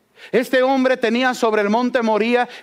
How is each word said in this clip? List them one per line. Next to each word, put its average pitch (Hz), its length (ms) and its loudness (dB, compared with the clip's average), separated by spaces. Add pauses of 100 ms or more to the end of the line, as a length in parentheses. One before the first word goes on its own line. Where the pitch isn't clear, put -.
(320)
Este 254 320 2
hombre 254 340 2
tenía 247 380 0
sobre 214 260 0
el 202 80 0
monte 247 320 0
Moría, 233 480 0 (140)